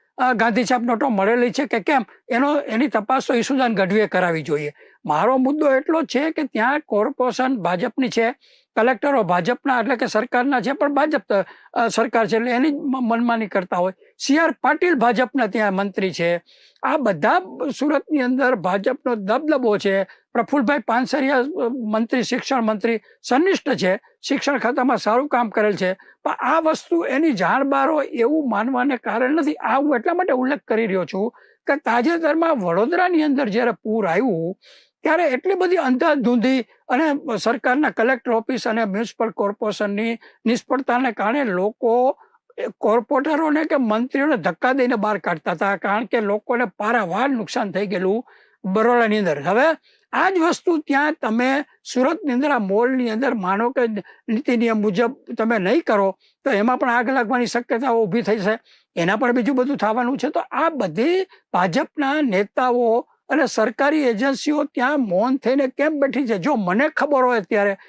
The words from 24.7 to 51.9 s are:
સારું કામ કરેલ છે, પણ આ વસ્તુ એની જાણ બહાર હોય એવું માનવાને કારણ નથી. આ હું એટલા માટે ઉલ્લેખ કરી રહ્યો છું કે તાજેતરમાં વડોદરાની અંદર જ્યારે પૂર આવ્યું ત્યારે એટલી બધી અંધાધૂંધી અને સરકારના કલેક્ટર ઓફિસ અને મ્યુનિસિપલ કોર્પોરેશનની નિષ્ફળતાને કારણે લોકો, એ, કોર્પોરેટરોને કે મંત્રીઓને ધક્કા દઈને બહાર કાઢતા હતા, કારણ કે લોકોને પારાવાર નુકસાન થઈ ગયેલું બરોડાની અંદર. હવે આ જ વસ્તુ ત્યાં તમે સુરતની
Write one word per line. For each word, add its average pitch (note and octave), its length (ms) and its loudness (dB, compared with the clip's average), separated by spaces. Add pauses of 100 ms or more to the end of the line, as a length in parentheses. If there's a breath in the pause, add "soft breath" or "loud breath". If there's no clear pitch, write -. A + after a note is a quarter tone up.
સારું B3 300 0
કામ A#3+ 220 0
કરેલ G#3 260 2
છે, F#3 180 -2 (300 loud breath)
પણ - 80 -2
આ D4+ 280 0
વસ્તુ D#4+ 460 -2
એની D4 260 0
જાણ G3 320 0
બહાર C#4 260 0
હોય D4+ 180 0
એવું C4+ 420 0
માનવાને B3 480 -2
કારણ B3 340 -2
નથી. D#4 220 0
આ A3+ 240 -2
હું C#4+ 180 0
એટલા E4+ 180 -2
માટે F4+ 200 0
ઉલ્લેખ B3+ 260 -2
કરી A3+ 260 -2
રહ્યો F#3 200 -2
છું G3+ 280 -4 (340 soft breath)
કે C#4 80 2
તાજેતરમાં D#4 840 0
વડોદરાની D4+ 640 2
અંદર C#4 260 0
જ્યારે A#3 220 0
પૂર G#3+ 360 -2
આવ્યું F3+ 480 0 (480 soft breath)
ત્યારે E4 200 2
એટલી D4+ 300 0
બધી F#4 220 0
અંધાધૂંધી B3+ 840 2 (280 soft breath)
અને C#4+ 480 0
સરકારના B3 520 0
કલેક્ટર B3 420 0
ઓફિસ A3+ 360 -2
અને A3+ 180 0
મ્યુનિસિપલ G#3+ 440 -4
કોર્પોરેશનની G#3 880 -4 (280 loud breath)
નિષ્ફળતાને B3 640 0
કારણે A#3 320 -2
લોકો, A#3 760 0 (380 soft breath)
એ, - 80 -6 (120)
કોર્પોરેટરોને C#4+ 840 0
કે D#4+ 140 -2
મંત્રીઓને B3+ 600 0
ધક્કા F#3+ 360 -2
દઈને B3+ 220 0
બહાર G#3+ 220 -2
કાઢતા F3 340 -4
હતા, G3 260 -2
કારણ G#3+ 280 -2
કે A#3 160 0
લોકોને G#3+ 440 -2
પારાવાર G#3+ 640 -2
નુકસાન A3 420 -4
થઈ G3 160 -4
ગયેલું F#3 380 -2 (400 soft breath)
બરોડાની A3 520 2
અંદર. D#3+ 240 0
હવે G#3 240 2 (460 soft breath)
આ D4+ 180 0
જ F#4+ 100 0
વસ્તુ E4 380 0
ત્યાં D4+ 360 0
તમે B3+ 520 -2 (180 soft breath)
સુરતની C#4+ 500 -2